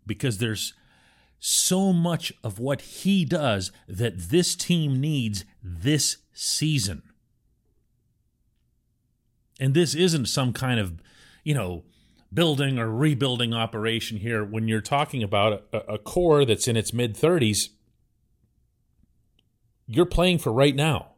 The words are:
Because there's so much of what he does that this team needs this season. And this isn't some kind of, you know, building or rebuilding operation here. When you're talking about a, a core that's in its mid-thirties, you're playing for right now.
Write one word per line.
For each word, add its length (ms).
Because 320
there's 340
so 540
much 400
of 140
what 240
he 420
does 480
that 300
this 380
team 440
needs 460
this 560
season. 720
And 160
this 180
isn't 360
some 220
kind 280
of, 140
you 100
know, 300
building 460
or 100
rebuilding 640
operation 640
here. 260
When 240
you're 140
talking 400
about 500
a, 220
a 60
core 440
that's 240
in 80
its 160
mid-thirties, 800
you're 220
playing 320
for 120
right 240
now. 420